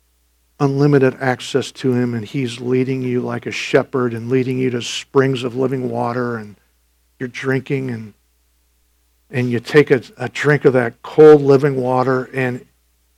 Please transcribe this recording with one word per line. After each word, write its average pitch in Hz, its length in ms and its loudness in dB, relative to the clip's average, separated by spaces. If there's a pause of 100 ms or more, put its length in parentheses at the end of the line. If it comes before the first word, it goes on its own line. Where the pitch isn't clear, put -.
(600)
unlimited 139 600 2
access 127 520 -4
to 131 200 -4
Him, 123 220 -2
and 113 100 -8
He's 120 360 -8
leading 127 420 -2
you 123 180 -4
like 120 260 -8
a 120 40 -10
shepherd 123 640 -2
and 117 140 -10
leading 127 300 -2
you 131 120 -4
to 120 120 -6
springs 135 600 -2
of 123 140 -8
living 131 340 -4
water, 120 460 -4
and 104 180 -14 (640)
you're 131 100 -10
drinking, 131 600 -4
and, 110 240 -12 (1160)
and 123 200 -4
you 120 80 -2
take 143 320 2
a, 127 120 2 (140)
a 123 120 -8
drink 143 360 0
of 135 100 4
that 120 280 -2
cold 151 380 8
living 139 340 4
water, 127 580 -2
and 127 320 -6 (540)